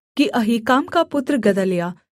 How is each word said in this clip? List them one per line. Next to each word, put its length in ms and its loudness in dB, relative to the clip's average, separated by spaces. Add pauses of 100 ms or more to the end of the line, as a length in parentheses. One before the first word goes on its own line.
(160)
कि 100 2
अहीकाम 600 0
का 160 0
पुत्र 340 -2
गदल्याह, 560 0 (280)